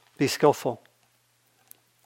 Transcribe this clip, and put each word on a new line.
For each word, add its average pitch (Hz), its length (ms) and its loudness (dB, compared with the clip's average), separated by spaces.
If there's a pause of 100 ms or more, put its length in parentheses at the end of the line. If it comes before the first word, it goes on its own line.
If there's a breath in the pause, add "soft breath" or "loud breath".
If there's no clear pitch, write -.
(180 soft breath)
be 143 100 0
skillful. 135 540 0 (1200)